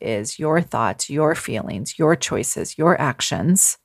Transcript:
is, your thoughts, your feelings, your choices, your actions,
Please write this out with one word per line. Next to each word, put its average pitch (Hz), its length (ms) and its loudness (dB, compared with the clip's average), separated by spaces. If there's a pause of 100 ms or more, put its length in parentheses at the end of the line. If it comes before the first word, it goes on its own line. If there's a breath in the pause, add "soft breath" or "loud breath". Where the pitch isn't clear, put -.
is, 107 360 -4
your 156 220 2
thoughts, 113 480 -2
your 151 260 2
feelings, - 640 -6
your 160 160 4
choices, - 640 -4
your 170 240 4
actions, 139 840 2